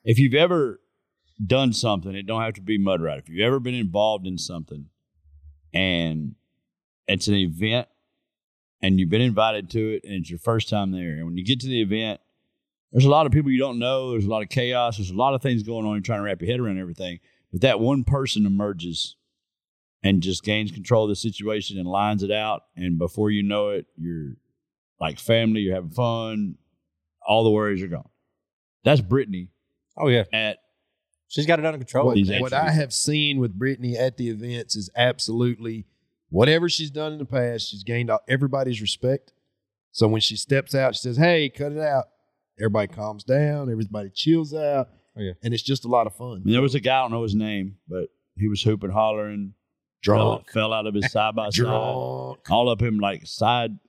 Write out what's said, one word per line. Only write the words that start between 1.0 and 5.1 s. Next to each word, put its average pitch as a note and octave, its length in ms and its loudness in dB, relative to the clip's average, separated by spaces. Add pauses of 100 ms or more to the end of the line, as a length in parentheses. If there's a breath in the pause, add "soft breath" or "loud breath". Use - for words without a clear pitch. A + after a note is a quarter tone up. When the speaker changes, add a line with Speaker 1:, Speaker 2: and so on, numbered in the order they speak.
Speaker 1:
done B2+ 280 4
something, G2 420 -2
it G2 100 -10
don't A2 160 -4
have A2+ 120 -4
to G#2 80 -20
be G#2+ 160 -2
mud F#2+ 240 2
ride. D2+ 180 -4
If C#2 100 -20
you've E2+ 160 -4
ever C3+ 140 2
been B2 140 -4
involved G#2 540 0
in F#2 100 -6
something D#2 480 -10 (880)